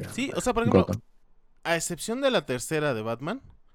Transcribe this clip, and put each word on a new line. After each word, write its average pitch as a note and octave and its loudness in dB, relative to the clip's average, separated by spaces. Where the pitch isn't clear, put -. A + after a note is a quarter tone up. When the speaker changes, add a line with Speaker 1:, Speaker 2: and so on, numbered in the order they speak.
Speaker 1:
Sí, C4 -2
o E3+ 0
sea, B3 0
por A#3 0
ejemplo, G3 6
Speaker 2:
Gotham. - -4
Speaker 1:
a E3 2
excepción G3 -4
de C#4 4
la F#3 2
tercera D3 -2
de A2 -2
Batman, C3 -4